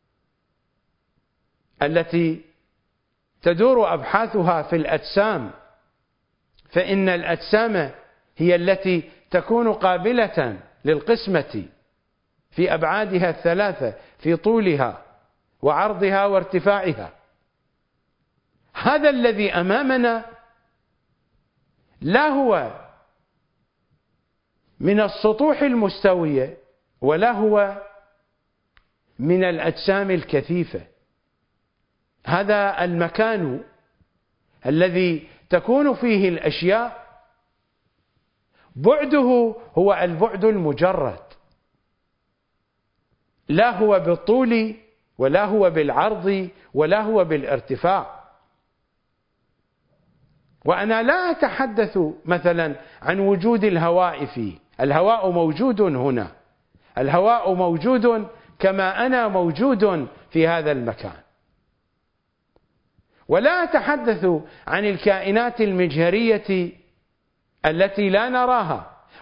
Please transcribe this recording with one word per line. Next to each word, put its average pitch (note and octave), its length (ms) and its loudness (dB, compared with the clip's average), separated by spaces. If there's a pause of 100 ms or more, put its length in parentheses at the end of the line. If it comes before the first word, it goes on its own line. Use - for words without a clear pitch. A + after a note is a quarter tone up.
(1800)
التي E3 600 -2 (1000)
تدور G3 520 2
أبحاثها F3 680 -2
في E3+ 140 -4
الأجسام، D#3+ 760 -2 (1160)
فإن F#3+ 400 0
الأجسام F3+ 840 -2 (460)
هي F3 180 4
التي F#3 560 0 (200)
تكون A3 420 0
قابلة F#3 840 -2 (260)
للقسمة D3+ 800 -2 (840)
في F3 220 0
أبعادها F3+ 560 -2
الثلاثة، E3+ 680 -2 (220)
في E3 180 -2
طولها E3 680 0 (560)
وعرضها G3 640 0
وارتفاعها. F#3+ 880 -2 (1600)
هذا D4 360 2
الذي A#3 420 0
أمامنا A#3 760 0 (1800)
لا A3+ 260 0
هو A#3 540 -2 (2000)
من G3+ 200 2
السطوح G#3+ 600 0
المستوية F#3 960 0 (440)
ولا D#3+ 300 2
هو G3+ 500 0 (1400)
من F3 240 2
الأجسام F3+ 680 -2
الكثيفة. D#3 760 -4 (1400)
هذا G3 580 0
المكان E3+ 800 -2 (1040)
الذي F3 600 0 (220)
تكون B3+ 440 2
فيه G3+ 360 2
الأشياء F3+ 800 -2 (1700)
بعده B3 800 2 (200)
هو G3 180 4
البعد F3+ 520 -2
المجرد، D#3+ 800 0 (2250)
لا G3 280 4
هو G#3 220 4
بالطول A3 760 0 (420)
ولا D3 280 2
هو G3 240 2
بالعرض F3 800 -2 (240)
ولا D#3 280 2
هو G#3+ 240 2
بالارتفاع. D3+ 920 -4 (2500)
وأنا G#3 380 0
لا E4+ 280 0
أتحدث A#3 680 -2 (260)
مثلًا E3+ 500 -2 (260)
عن F3+ 180 -2
وجود G3 440 2
الهواء E3+ 640 0
فيه، G#2 320 -8 (220)
الهواء F#3 500 2
موجود F3 520 0
هنا، C3 540 0 (640)
الهواء F#3 560 2
موجود G#3 720 0 (320)
كما F#3+ 460 0
أنا B3+ 220 0
موجود F#3 800 0 (220)
في D#3+ 180 2
هذا E3 240 0
المكان، A2 500 -6 (2000)
ولا D4 360 2
أتحدث A#3+ 640 -2 (420)
عن F#3+ 180 -2
الكائنات G3+ 760 0
المجهرية F#3 1080 0 (960)
التي G3 440 0
لا G#3 200 0
نراها، B3 720 -4 (180)